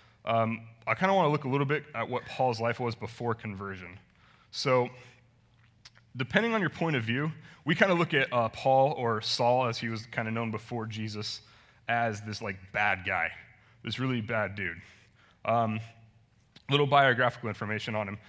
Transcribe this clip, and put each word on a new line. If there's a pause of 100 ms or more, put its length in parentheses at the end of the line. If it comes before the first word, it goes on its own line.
(240)
um, (180)
I
kinda
wanna
look
a
little
bit (100)
at
what
Paul's
life
was
before
conversion. (500)
So, (1300)
depending
on
your
point
of
view, (340)
we
kinda
look
at,
uh,
Paul,
or
Saul,
as
he
was
kinda
known
before
Jesus, (460)
as
this,
like, (160)
bad
guy, (540)
this
really
bad
dude. (640)
Um, (880)
little
biographical
information
on
him. (100)